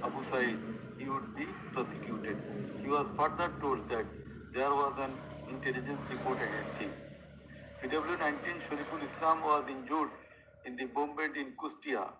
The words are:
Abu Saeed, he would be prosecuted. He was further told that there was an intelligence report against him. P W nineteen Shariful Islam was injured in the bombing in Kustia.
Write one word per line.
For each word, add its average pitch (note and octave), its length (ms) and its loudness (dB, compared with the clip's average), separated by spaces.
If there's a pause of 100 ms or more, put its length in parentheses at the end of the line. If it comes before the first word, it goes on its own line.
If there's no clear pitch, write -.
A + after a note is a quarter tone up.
Abu - 160 -2 (120)
Saeed, B2 260 4 (400)
he C3+ 100 -4
would C3+ 280 -2
be C#3+ 100 -2 (260)
prosecuted. - 640 -2 (460)
He C3+ 60 -2
was D3 180 6 (100)
further D3+ 440 2
told B2+ 300 2
that A2+ 160 2 (460)
there C3 180 4
was C#3 280 4
an C3+ 160 -2 (340)
intelligence C3+ 600 0
report B2+ 320 0
against - 400 -2
him. G2 80 -2 (880)
P C3 80 -2
W D#3 300 2
nineteen D3 480 2
Shariful D3 360 -2
Islam D#3+ 400 4
was D3 260 6
injured C3+ 420 2 (560)
in B2+ 100 -6
the C3+ 80 0 (100)
bombing D3 400 2
in C3+ 240 -2
Kustia. C#3+ 480 -2 (140)